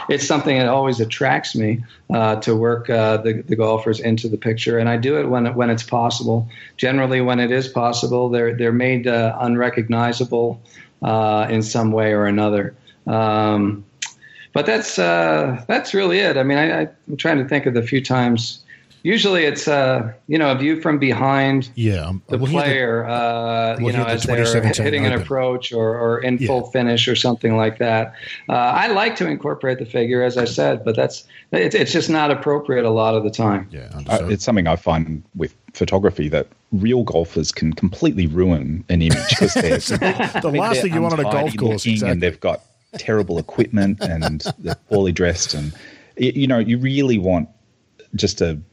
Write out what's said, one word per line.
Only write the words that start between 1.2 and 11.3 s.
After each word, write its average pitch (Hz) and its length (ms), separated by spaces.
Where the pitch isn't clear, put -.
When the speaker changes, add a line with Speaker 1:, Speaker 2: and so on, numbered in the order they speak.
Speaker 1:
me, 113 300
uh, 110 220
to 113 200
work, 117 320
uh, 110 300
the, 110 240
the - 140
golfers 110 440
into 113 280
the 107 100
picture, 117 400
and 117 100
I 117 80
do 135 220
it 139 100
when, 120 260
when 120 140
it's 117 140
possible. 117 640
Generally, 131 440
when 123 180
it 120 100
is 131 180
possible, 123 600
they're, 120 240
they're 117 180
made, 123 360
uh, 117 320
unrecognizable, 120 1200
uh, 110 480